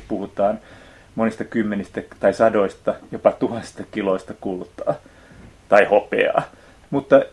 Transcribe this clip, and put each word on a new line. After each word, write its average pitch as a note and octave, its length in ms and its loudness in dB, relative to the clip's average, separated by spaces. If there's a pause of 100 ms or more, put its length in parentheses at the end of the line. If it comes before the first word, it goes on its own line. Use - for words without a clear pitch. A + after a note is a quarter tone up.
puhutaan G2+ 520 -4 (560)
monista A2+ 280 -4
kymmenistä G#2 580 -6 (180)
tai G2 140 2
sadoista, G#2 640 0 (160)
jopa G#2+ 200 2
tuhansista A#2 600 -6
kiloista G2 500 -4
kultaa F#2 540 -6 (760)
tai G2+ 160 6
hopeaa, - 560 2 (520)
mutta C#3 280 4 (120)